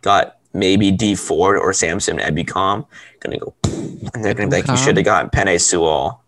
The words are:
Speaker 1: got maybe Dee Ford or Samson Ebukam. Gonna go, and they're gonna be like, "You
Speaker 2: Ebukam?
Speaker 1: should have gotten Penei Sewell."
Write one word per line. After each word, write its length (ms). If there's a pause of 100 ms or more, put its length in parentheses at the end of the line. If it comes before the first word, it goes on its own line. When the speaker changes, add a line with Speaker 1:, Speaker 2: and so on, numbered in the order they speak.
Speaker 1:
got 360 (140)
maybe 380
Dee 240
Ford 440
or 140
Samson 460
Ebukam. 680 (340)
Gonna 180
go, 160 (600)
and 100
they're 100
gonna 140
be 80
like, 100
"You 80
Speaker 2:
Ebukam? 100
Speaker 1:
should 120
have 100
gotten 240
Penei 300
Sewell." 680